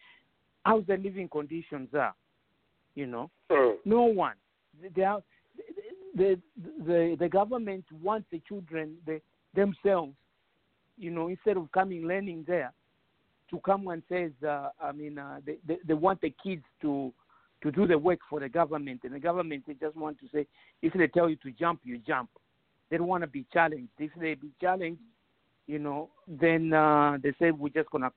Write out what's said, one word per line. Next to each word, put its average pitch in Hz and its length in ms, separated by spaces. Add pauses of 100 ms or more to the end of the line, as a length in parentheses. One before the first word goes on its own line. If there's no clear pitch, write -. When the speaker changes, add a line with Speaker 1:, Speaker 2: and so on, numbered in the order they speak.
(640)
Speaker 1:
How's 214 220
the 196 100
living 190 320
conditions 147 680
are?" 120 200 (800)
You 143 120
know, 123 240 (200)
Speaker 2:
Mm. 127 340
Speaker 1:
no 226 200
one. 180 320 (580)
They 190 80
are, 196 200 (920)
the, 185 240 (460)
the, 170 320
the 175 100
government 202 560 (160)
wants 202 300
the 165 180
children, 160 480 (100)
the, 156 140 (340)
themselves, 190 600 (840)
you 170 140
know, 170 160
instead 190 300
of 165 160
coming 185 340
learning 175 400
there, 151 260 (800)
to 175 100
come 196 280
and 165 200
says, 180 220 (160)
uh, 143 240 (100)
I 147 120
mean, 147 260
uh, 139 260
they, 151 220
they, 165 200
they 156 80
want 170 260
the 151 120 (100)
kids 180 220 (180)
to, 139 300 (500)
to 151 80
do 180 160
the 170 100
work 160 320
for 147 120
the 139 80
government, 143 560
and 127 100
the 139 60
government, 165 460
they 151 80
just 151 220
want 156 240
to 135 120
say, 147 140 (360)
if 160 100
they 175 160
tell 170 200
you 156 80
to 139 160
jump, 170 320
you 123 140
jump. 123 320 (600)
They 170 60
don't 170 120
wanna 175 180
be 135 260
challenged. 156 460
If 151 120 (100)
they 160 140
be 143 160 (100)
challenged, 180 400 (640)
you 147 120
know, 147 320 (180)
then, 165 440
uh, 147 500
they 143 160
say, 170 140
"We're 147 160
just 156 220
gonna 127 260